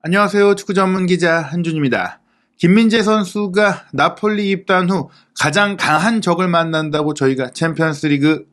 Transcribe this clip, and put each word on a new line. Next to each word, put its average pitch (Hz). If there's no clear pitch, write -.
안녕하세요. 202
축구 196
전문 185
기자 170
한준입니다. 147
김민재 214
선수가 202
나폴리 196
입단 185
후 180
가장 196
강한 185
적을 180
만난다고 156
저희가 135
챔피언스리그 156